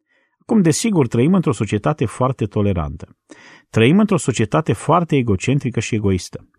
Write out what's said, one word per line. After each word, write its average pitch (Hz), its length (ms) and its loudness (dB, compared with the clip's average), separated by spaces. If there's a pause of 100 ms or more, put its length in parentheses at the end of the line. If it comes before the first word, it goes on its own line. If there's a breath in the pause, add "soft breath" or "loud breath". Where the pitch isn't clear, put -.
(400)
Acum, 220 220 0
desigur, 165 440 2
trăim 131 280 2
într-o 170 180 2
societate 113 520 -2
foarte 127 400 -2
tolerantă. 95 720 -4 (540 loud breath)
Trăim 127 280 4
într-o 202 180 2
societate 120 560 -2
foarte 160 440 0
egocentrică 120 640 0
și - 140 -4
egoistă. 101 540 -4 (100)